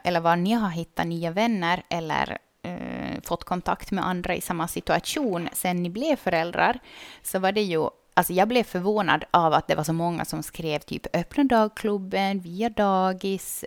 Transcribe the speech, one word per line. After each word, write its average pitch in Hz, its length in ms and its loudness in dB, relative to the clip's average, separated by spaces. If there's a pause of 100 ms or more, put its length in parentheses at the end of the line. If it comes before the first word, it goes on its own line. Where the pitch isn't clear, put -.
eller 175 160 2
var 170 160 4
ni 180 160 2
har 226 180 2
hittat 165 360 -4
nya 165 240 -2
vänner 180 580 0
eller, 156 500 -2 (240)
eh, 64 640 -8
fått - 200 -6
kontakt 175 460 -4
med 185 160 -2
andra 180 280 -4
i 170 60 -4
samma 170 280 -4
situation 170 840 -2
sen 180 300 -2
ni 175 80 -2
blev 262 260 0
föräldrar, 175 600 0 (440)
så - 160 -4
var 190 140 2
det 214 100 2
ju, 165 260 0 (260)
alltså 180 180 4
jag 185 160 6
blev 240 160 4
förvånad 196 680 0
av 165 220 6
att 147 160 2
det 160 60 2
var 151 100 0
så 160 80 0
många 165 320 -2
som 156 180 -6
skrev 156 360 -4
typ - 280 -10 (100)
öppna 175 280 0
dagklubben, 196 960 2
via 180 300 -4
dagis, 190 960 0